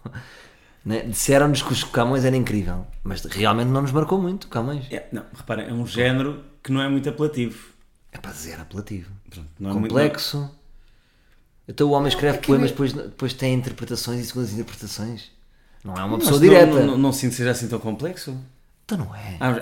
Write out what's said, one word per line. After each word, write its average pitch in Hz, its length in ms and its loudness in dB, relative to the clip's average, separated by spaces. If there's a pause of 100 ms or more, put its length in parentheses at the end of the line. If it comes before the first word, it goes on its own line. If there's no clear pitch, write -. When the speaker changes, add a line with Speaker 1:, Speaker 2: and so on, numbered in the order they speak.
Speaker 1:
<laughs> - 160 -14 (640)
Né? 110 200 -4
Disseram-nos 139 580 2
que - 140 -2
o - 140 -4
Camões 127 360 0
era 131 100 4
incrível, 95 520 -2 (180)
mas 95 220 -8
realmente 107 420 0
não 135 140 2
nos 139 100 -2
marcou 156 260 2
muito, 185 260 -4
o - 40 -20
Camões. 127 420 -6
Speaker 2:
É, - 220 -10
não, 110 100 -8 (140)
repara, 107 260 -8
é 110 120 -10
um 117 120 -4
género 127 560 0 (200)
que 135 100 -4
não 135 80 0
é 135 80 -2
muito 139 180 0
apelativo. 139 640 -4 (420)
Speaker 1:
É - 60 -18
pá, - 160 -14
zero 82 300 -14
apelativo. 95 480 -12 (180)
Speaker 2:
Pronto, 78 180 -16 (140)
não 98 100 -6
é 101 40 -2
muito 104 180 0
Speaker 1:
Complexo. 143 580 0 (1160)
Então 147 200 2
o - 40 2
homem 143 120 4
Speaker 2:
Não, 143 40 2
Speaker 1:
escreve 143 300 2
Speaker 2:
é - 20 -12
que - 60 -10
Speaker 1:
poemas, 135 240 6
Speaker 2:
nem - 20 -
Speaker 1:
depois, 135 200 -2
depois 131 420 -6
tem 131 200 0
interpretações 120 640 -4
e 117 60 -8
segundas 120 260 -6
interpretações. 110 800 -10 (540)
Não 95 100 -10
é 92 100 -8
uma 101 80 -4
Speaker 2:
Não, 113 60 -2
Speaker 1:
pessoa 143 220 4
Speaker 2:
mas 170 80 12
não, - 0 -
Speaker 1:
direta. 160 320 10
Speaker 2:
não, 143 60 6
não, 131 120 0
não 135 140 4
sinto 127 180 -2
que - 60 -6
seja 123 140 0
assim 120 180 -2
tão 113 100 -4
complexo. 131 580 -8 (560)
Speaker 1:
Então 160 140 -4
não 101 80 -12
é. 104 240 -12
Speaker 2:
Ah, 127 120 0 (120)